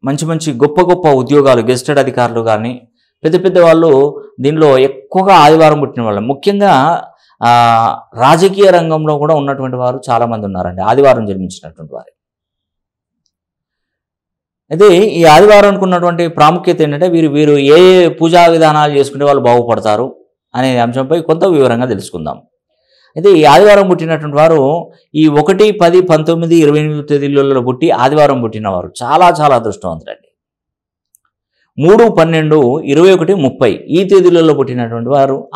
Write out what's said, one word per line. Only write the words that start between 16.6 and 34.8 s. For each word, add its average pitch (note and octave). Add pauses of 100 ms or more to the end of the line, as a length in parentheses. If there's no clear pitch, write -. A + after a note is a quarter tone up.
ఏంటంటే, D3+
వీరు, E3
వీరు D3
ఏ E3+
ఏ D#3+
పూజా E3
విధానాలు D3+
చేసుకుంటే C#3
వాళ్ళు C#3
బాగుపడతారు A#2 (400)
అనే B2+
అంశంపై C3
కొంత E3
వివరంగా B2+
తెలుసుకుందాం. E2+ (680)
అయితే F#3+
ఈ D#3
ఆదివారం G3
పుట్టినటువంటి D#3+
వారు, E3 (240)
ఈ D#3
ఒకటి, F#3
పది, F3
పంతొమ్మిది, E3
ఇరవై D3+
ఎనిమిది D3+
తేదీలలో C#3
పుట్టి B2+
ఆదివారం C3+
పుట్టిన G#2+
వారు F2+ (100)
చాలా, E3
చాలా D3+
అదృష్టవంతులండి. F#2+ (1600)
మూడు, A3
పన్నెండు, D#3
ఇరవై D#3+
ఒకటి, F3+
ముప్పై C3
ఈ F3+
తేదీలలో F3
పుట్టినటువంటి B2